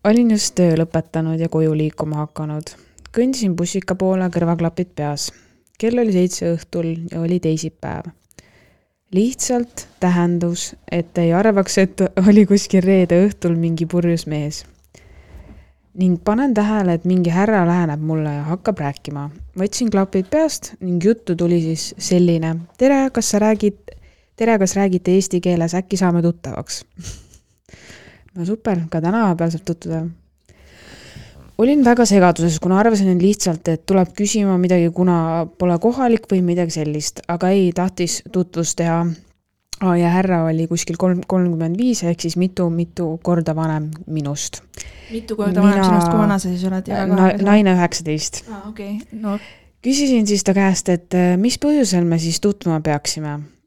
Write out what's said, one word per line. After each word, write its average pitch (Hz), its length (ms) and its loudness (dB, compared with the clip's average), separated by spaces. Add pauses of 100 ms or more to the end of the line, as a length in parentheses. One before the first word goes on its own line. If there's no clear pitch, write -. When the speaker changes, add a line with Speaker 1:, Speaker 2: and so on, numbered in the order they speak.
Speaker 1:
Olin 233 320 2
just 208 220 -2
töö 175 220 2
lõpetanud 160 640 -4
ja 165 80 -2
koju 160 260 0
liikuma 151 500 -4
hakanud. 151 500 -10 (360)
Kõndisin 240 440 -2
bussika 175 400 -4
poole, 185 340 0
kõrvaklapid 170 640 -2
peas. 147 380 -6 (500)
Kell 233 180 0
oli 226 140 2
seitse 180 380 0
õhtul 165 400 -6 (140)
ja 165 180 -6
oli 170 180 0
teisipäev. 160 680 -6 (1040)
Lihtsalt 240 720 -2 (100)
tähendus, 175 760 0 (120)
et 170 340 -6
ei 170 140 2
arvaks, 196 460 2
et 190 240 2 (140)
oli 208 280 6
kuskil 196 380 2
reede 180 400 4
õhtul 196 340 0
mingi 165 300 -2
purjus 170 400 0
mees. 151 380 -6 (1300)
Ning 185 240 2
panen 233 320 0
tähele, 208 480 2
et 165 80 -8
mingi 180 240 2
härra 196 320 2
läheneb 170 400 0
mulle 156 300 -2
ja 147 100 -6
hakkab 185 400 -4
rääkima. 147 460 -8 (240)
Võtsin 208 420 -4
klapid 190 320 0
peast 311 500 -2
ning 175 220 -4
juttu 190 400 0
tuli 175 240 2
siis 160 340 -6
selline: 170 600 2 (160)
„Tere, 269 380 2
kas 233 200 -2
sa 208 80 0
räägid, 208 380 2 (640)
tere, 226 200 2
kas 190 160 0
räägite 185 400 0
eesti 190 260 2
keeles? 170 340 0
Äkki 190 220 -4
saame 175 260 2
tuttavaks?“ - 600 -6 (160)
<laughs> - 240 -16 (1080)
No 175 100 -8
super, 202 460 -2
ka 165 100 -4
tänapäeval 170 520 0
saab 165 120 -8
tutvuda. 165 380 -6 (1600)
Olin 269 280 4
väga 240 180 6
segaduses, 175 540 4
kuna 185 220 2
arvasin, 202 320 2
et 180 100 2
lihtsalt, 185 460 0
et 160 180 -2
tuleb 185 240 2
küsima 202 480 0
midagi, 180 320 2
kuna 170 560 0
pole 175 320 0
kohalik 233 480 0
või 190 160 0
midagi 175 320 0
sellist, 151 520 -6
aga 175 280 0
ei, 190 160 4
tahtis 180 540 -4
tutvust 175 520 -4
teha. 170 280 0 (680)
Aa, 185 240 0
ja 170 140 2
härra 185 340 2
oli 160 220 0
kuskil 165 320 -4
kolm-, 185 240 0
kolmkümmend 175 560 -2
viis 240 240 0
ehk 170 240 -2
siis 165 100 -4
mitu, 185 320 0
mitu 170 380 -4 (140)
korda 170 340 0
vanem 156 320 -2 (180)
minust. 147 600 -6 (420)
Speaker 2:
Mitu 226 320 -8
korda 190 240 0
vanem 202 160 6
Speaker 1:
Mina 190 80 4
Speaker 2:
sinust, 175 240 4
kui 214 80 2
vana 208 200 2
sa 185 120 -4
siis 180 160 -4
oled? 185 240 -4
Ja 196 160 -2
Speaker 1:
na-, 190 80 2
Speaker 2:
väga 190 160 6
hea. 202 160 0
Speaker 1:
naine 202 320 6
üheksateist. 160 680 -4
Speaker 2:
Aa, 202 200 -14
okei, 208 320 -10 (140)
noor. 214 260 -6 (460)
Speaker 1:
Küsisin 262 420 2
siis 202 160 0
ta 190 160 2
käest, 190 320 0
et, 175 240 -2
äh, 180 240 2
mis 233 160 0
põhjusel 254 480 0
me 165 160 0
siis 165 240 -4
tutvuma 165 400 -2
peaksime. 151 560 -4 (280)